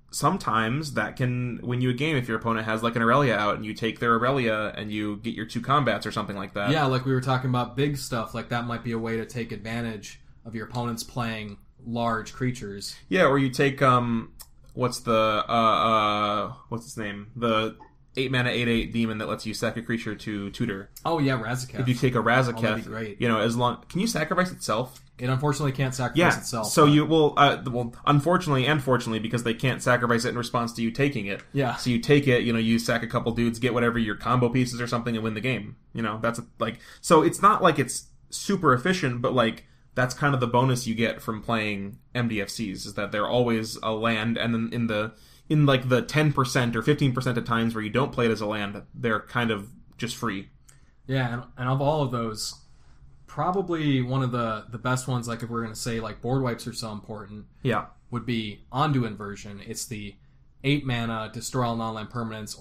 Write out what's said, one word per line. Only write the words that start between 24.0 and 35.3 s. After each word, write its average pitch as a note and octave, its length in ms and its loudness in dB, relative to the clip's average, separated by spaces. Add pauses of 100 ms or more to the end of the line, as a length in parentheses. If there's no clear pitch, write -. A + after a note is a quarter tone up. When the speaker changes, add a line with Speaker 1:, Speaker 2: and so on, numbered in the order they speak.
Speaker 1:
you A3+ 60 2
sacrifice F3+ 440 0
itself? A#2+ 500 -4 (180)
Speaker 2:
It B2+ 100 -2
unfortunately C#3+ 420 0
can't C3 240 -2
sacrifice C#3 380 2
Speaker 1:
Yeah, - 40 -2
Speaker 2:
itself, A2 300 -4
Speaker 1:
so D#3 180 6
Speaker 2:
but D3 60 10
Speaker 1:
you, D3+ 140 6
well, D3+ 320 4
uh, C#3 240 6 (100)
well, A#2+ 240 -4 (100)
unfortunately D3 600 4
and D3 180 2
fortunately, A#2+ 360 2
because A2+ 240 -2
they A#2 100 2
can't B2+ 280 -2
sacrifice A#2+ 440 4
it A#2+ 40 0
in A2+ 80 -2
response A#2 360 -2
to A#2 80 -6
you A2+ 100 0
taking C3+ 360 0
it. G2 160 -6 (100)
Speaker 2:
Yeah. C3 220 0
Speaker 1:
So - 160 0
you A#2 80 2
take C#3+ 280 6
it, B2 160 4
you A#2 80 0
know, A2+ 80 2
you A2+ 180 4
sack A#2 260 -2
a A2+ 40 -6
couple A#2 240 -2
dudes, A#2 260 0
get A#2+ 160 0
whatever A#2 260 2
your G#2 160 -2
combo A#2+ 340 2
pieces B2 320 0
or A#2+ 60 -4
something, A#2+ 280 -2
and A2 80 -2
win A2+ 100 -2